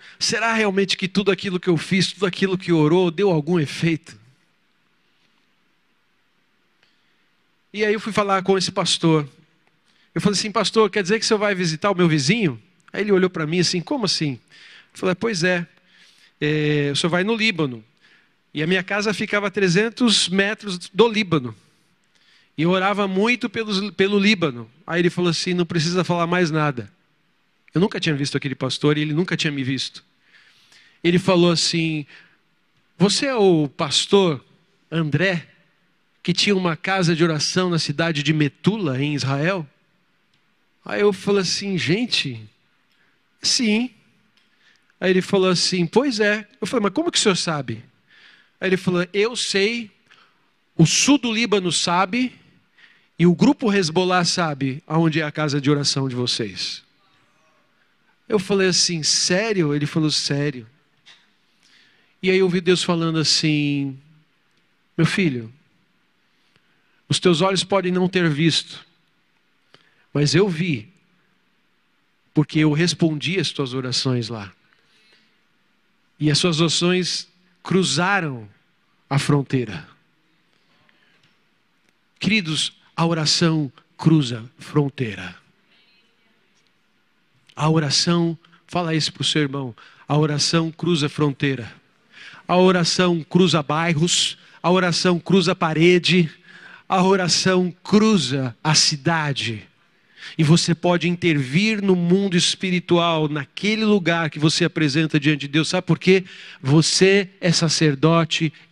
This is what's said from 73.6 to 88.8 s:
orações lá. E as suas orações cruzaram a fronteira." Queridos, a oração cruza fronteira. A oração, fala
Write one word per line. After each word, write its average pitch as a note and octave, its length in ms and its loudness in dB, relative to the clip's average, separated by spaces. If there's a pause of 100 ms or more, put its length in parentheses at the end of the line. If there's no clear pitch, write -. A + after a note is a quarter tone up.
orações B2 540 -2
lá. G#2 220 -12 (1700)
E D3+ 120 0
as C#3+ 80 2
suas E3+ 220 0
orações F3 680 -2 (340)
cruzaram E3 880 -2 (600)
a C#3 80 2
fronteira." B2+ 680 -2 (2250)
Queridos, F3+ 540 -2 (240)
a E3 80 0
oração D#3+ 640 0 (280)
cruza B2 500 2 (100)
fronteira. A2 800 -4 (2250)
A D3+ 140 0
oração, E3 680 0 (300)
fala E3+ 280 -2